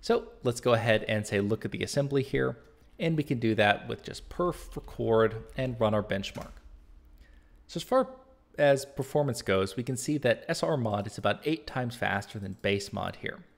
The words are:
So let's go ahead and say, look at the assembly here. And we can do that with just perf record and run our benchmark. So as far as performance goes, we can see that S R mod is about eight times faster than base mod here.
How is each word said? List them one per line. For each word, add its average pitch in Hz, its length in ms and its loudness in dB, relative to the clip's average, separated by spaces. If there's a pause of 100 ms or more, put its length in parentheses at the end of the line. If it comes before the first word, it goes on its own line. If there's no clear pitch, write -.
So - 240 0 (180)
let's 120 180 -2
go 123 120 4
ahead 110 320 4
and 107 200 0
say, 107 140 0
look 101 260 0
at 95 60 -4
the 101 140 -4
assembly 139 400 0
here. 131 340 -2 (400)
And 165 180 0
we 151 60 0
can 143 160 -2
do 113 160 2
that 104 320 4
with - 160 -8
just - 260 -14
perf - 460 -4
record 113 640 2 (200)
and 127 220 -4
run 107 160 4
our 104 80 2
benchmark. - 480 -6 (1200)
So - 100 -8
as - 60 -8
far 254 240 4 (500)
as 139 260 6
performance 139 560 -2
goes, 95 360 2
we 123 80 -4
can 131 120 -4
see 151 220 -2
that 117 300 0
S 165 160 -2
R 160 120 2
mod 104 300 0
is 101 100 -12
about 104 280 0
eight 156 220 -2
times 123 280 -4
faster 101 460 -4
than 98 200 -10
base 98 320 0
mod 95 300 -6
here. - 160 -8 (200)